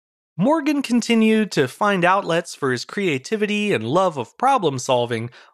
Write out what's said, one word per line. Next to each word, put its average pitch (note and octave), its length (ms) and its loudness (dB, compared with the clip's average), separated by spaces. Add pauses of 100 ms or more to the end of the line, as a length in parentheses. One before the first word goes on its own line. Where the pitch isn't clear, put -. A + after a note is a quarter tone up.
(360)
Morgan C#4+ 460 0
continued A3 680 2
to C3+ 160 0
find G3 360 0
outlets F3+ 500 0
for C3+ 180 -2
his A#2+ 120 -4
creativity G3+ 880 -2
and A2+ 160 -2
love E3 300 0
of - 180 -8
problem G#3 420 0
solving A#2+ 520 -2 (240)